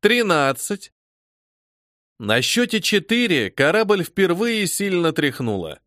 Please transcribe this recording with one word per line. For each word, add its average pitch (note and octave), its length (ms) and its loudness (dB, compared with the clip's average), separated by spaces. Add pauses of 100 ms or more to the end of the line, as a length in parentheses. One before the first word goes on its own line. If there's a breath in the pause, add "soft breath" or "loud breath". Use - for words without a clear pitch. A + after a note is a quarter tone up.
тринадцать". G3 920 0 (1200)
На A2 220 0
счёте A3 400 0
четыре G3 680 0
корабль G3 520 2
впервые G3 640 0
сильно F3 460 -2
тряхнуло. A2+ 760 -4